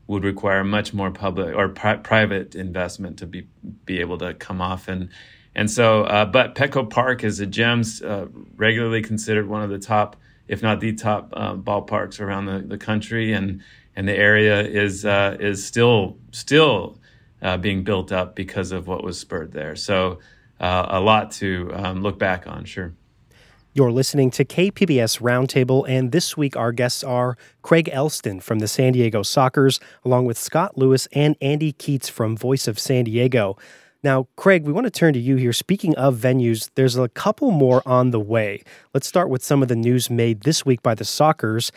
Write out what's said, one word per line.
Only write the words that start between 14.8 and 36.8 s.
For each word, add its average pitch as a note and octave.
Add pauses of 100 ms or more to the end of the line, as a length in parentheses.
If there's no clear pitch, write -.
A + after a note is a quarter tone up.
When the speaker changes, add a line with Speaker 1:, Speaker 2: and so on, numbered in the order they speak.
Speaker 1:
uh, G2+
is G2+
still, A#2 (160)
still, C3+ (440)
uh, F#2
being G2
built F#2+
up F#2
because F#2
of F2+
what F#2
was F2+
spurred -
there. D2+
So, F#2 (380)
uh, F2+
a F#2+
lot G#2+
to, F2+
um, F#2
look G2
back F#2
on, D#2+
sure. F2 (800)
Speaker 2:
You're B2+
listening C3
to C#3+
K F#3+
P -
B D#3
S A2+
Roundtable, B2+
and C3
this E3
week C#3+
our A#2
guests B2
are B2 (240)
Craig E3
Elston C3+
from A2
the G#2+
San C3
Diego A2+
Sockers, C3+ (260)
along B2+
with A#2
Scott -
Lewis C3
and D3
Andy D3
Keats -
from A2
Voice B2+
of A2
San B2+
Diego. A2+ (460)
Now, C3+
Craig, F#3
we D3
want D3
to -
turn D#3+
to B2
you C3
here. B2
Speaking F3+
of C3
venues, A#2
there's C3